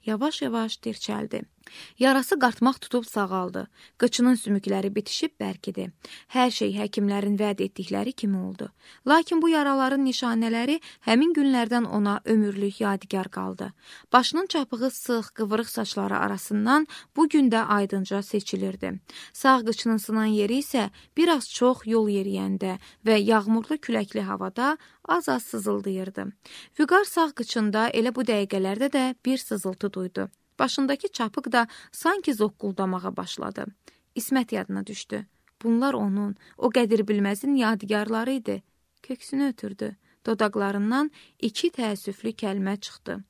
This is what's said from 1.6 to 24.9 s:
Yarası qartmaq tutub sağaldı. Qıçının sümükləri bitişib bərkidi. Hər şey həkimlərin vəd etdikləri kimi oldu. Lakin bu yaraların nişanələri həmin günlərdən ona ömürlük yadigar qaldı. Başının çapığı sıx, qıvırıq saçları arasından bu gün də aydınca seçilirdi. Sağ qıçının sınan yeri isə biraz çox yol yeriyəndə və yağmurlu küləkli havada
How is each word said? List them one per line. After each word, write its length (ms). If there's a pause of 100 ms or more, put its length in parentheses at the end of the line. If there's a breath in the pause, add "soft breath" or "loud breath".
Yarası 400
qartmaq 420
tutub 240
sağaldı. 640 (300 soft breath)
Qıçının 420
sümükləri 540
bitişib 360 (100)
bərkidi. 500 (420 loud breath)
Hər 180
şey 280
həkimlərin 580
vəd 240
etdikləri 520
kimi 260
oldu. 320 (360 loud breath)
Lakin 360
bu 60
yaraların 580
nişanələri 720 (280 loud breath)
həmin 280
günlərdən 480
ona 400
ömürlük 560
yadigar 480
qaldı. 440 (400 loud breath)
Başının 340
çapığı 440
sıx, 400
qıvırıq 380
saçları 500
arasından 680 (300 loud breath)
bu 120
gün 220
də 140
aydınca 580
seçilirdi. 800 (320 loud breath)
Sağ 280
qıçının 360
sınan 280
yeri 340
isə 300 (280 soft breath)
biraz 340
çox 340
yol 240
yeriyəndə 720 (260 loud breath)
və 140
yağmurlu 580
küləkli 440
havada 580 (260 soft breath)